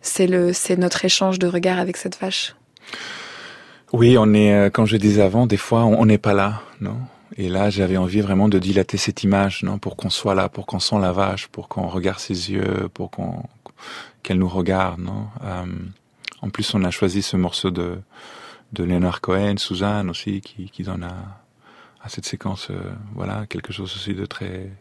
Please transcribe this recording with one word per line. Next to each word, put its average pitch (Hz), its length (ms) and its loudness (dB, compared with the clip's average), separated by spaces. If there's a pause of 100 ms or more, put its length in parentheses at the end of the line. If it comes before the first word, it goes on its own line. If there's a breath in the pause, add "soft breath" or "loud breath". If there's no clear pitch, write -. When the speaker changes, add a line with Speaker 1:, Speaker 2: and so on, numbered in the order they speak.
Speaker 1:
c'est - 200 2
le, 180 260 4
c'est 180 240 0
notre 180 300 0
échange 185 320 2
de 185 80 2
regards 180 320 0
avec 185 180 -2
cette - 220 -8
vache. - 380 -6 (1400 loud breath)
Speaker 2:
Oui, 120 260 8
on 107 160 8
est, 104 180 8
euh, 101 180 6
comme 110 140 2
je 107 140 2
disais 104 240 6
avant, 107 240 6
des 107 100 2
fois, 117 280 2
on, 110 160 4
on 113 60 6
n'est 107 120 8
pas 104 160 2
là, 101 280 0 (180 loud breath)
non ? 104 160 -6 (400 soft breath)
Et 95 120 -4
là, 95 220 2
j'avais 95 260 2
envie 92 240 2
vraiment 98 280 4
de 98 100 4
dilater 95 400 2
cette - 260 -4
image, 98 380 2
non ? 95 160 -4
Pour - 180 -8
qu'on - 140 -6
soit - 240 0
là, 95 160 0
pour - 160 -12
qu'on 98 120 -6
sente 104 220 0
la 92 120 2
vache, 98 360 -2
pour - 200 -14
qu'on 92 200 -6
regarde 92 300 -4
ses 92 340 -6
yeux, 98 400 -2
pour 101 180 -10
qu'on, - 340 -8 (760 loud breath)
qu'elle 92 160 0
nous 92 100 2
regarde, 92 520 0
non ? 101 280 -6 (140)
Euh, 90 220 -8 (800)
en 98 80 -6
plus, - 240 -6
on 98 100 2
a 90 60 0
choisi 95 320 0
ce - 160 -2
morceau 90 320 0
de, 87 280 -4 (760 loud breath)
de 87 100 -2
Leonard 90 380 0
Cohen, 98 340 0
Suzanne 98 540 -2
aussi, 98 320 -6
qui, - 260 -16
qui - 140 -12
donne 90 220 -8
à, 87 100 -12 (880 soft breath)
à 107 80 -14
cette - 160 -12
séquence, - 440 -8
euh, 92 80 -8 (360)
voilà, 98 340 -6
quelque - 240 -10
chose 95 240 -10
aussi 98 160 -8
de 95 140 -6
très 95 440 -10 (100)